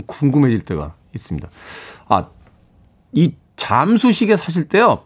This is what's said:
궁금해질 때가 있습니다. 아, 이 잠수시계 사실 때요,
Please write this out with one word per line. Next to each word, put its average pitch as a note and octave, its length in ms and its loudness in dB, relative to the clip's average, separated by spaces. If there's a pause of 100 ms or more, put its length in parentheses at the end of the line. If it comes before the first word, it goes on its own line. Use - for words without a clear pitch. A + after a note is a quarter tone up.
궁금해질 C3+ 560 0
때가 D#2 320 -8 (220)
있습니다. E2 320 -10 (600)
아, F#2 200 0 (880)
이 E3 200 2 (220)
잠수시계 G#3 800 2
사실 E3+ 300 -4
때요, G3+ 400 2